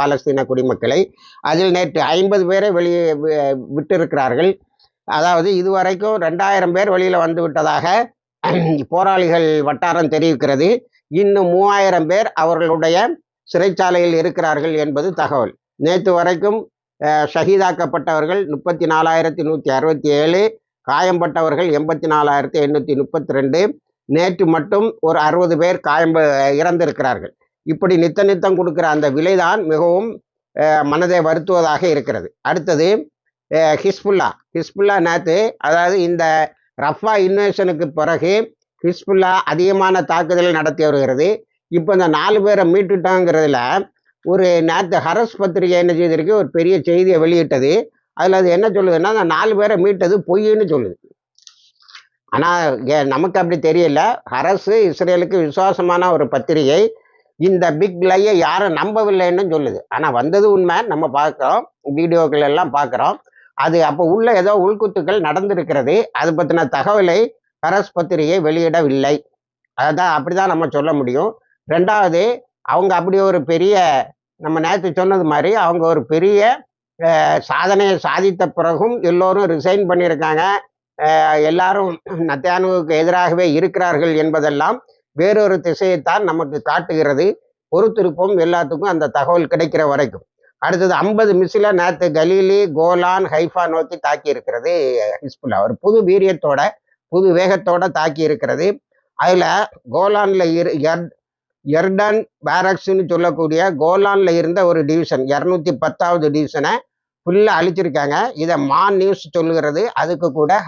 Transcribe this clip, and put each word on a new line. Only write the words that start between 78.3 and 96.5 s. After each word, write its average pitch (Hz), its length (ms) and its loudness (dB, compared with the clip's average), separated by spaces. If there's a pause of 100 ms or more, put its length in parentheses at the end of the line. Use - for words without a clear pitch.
பிறகும் 175 560 -2
எல்லோரும் 185 420 2
ரிசைன் 180 440 0
பண்ணியிருக்காங்க, 160 540 0 (600)
அஹ், 156 400 2
எல்லாரும் 180 580 0 (100)
நத்தியானுவுக்கு 175 800 -2
எதிராகவே 170 640 2
இருக்கிறார்கள் 170 640 0
என்பதெல்லாம் 156 680 -2 (300)
வேறொரு 190 500 2
திசையைத்தான் 175 580 -2
நமக்கு 160 420 -4
காட்டுகிறது. 156 640 0 (460)
பொறுத்திருப்போம், 190 680 0
எல்லாத்துக்கும் 170 500 -2
அந்த 156 200 0
தகவல் 147 380 0
கிடைக்கிற 156 420 -2
வரைக்கும். 139 380 -4 (320)
அடுத்தது 180 340 0
ஐம்பது 208 420 2
மிசில 190 380 2
நேத்து 175 360 0
கலீலி, 190 680 2
கோலான், 175 500 2
ஹைஃபா 165 440 -2
நோக்கி 160 280 -4
தாக்கி 147 340 -4
இருக்கிறது 123 420 -4 (480)
ஹிஸ்புல்லா. 110 420 -4
ஒரு 117 180 -2
புது 214 240 2
வீரியத்தோட, 180 560 0 (480)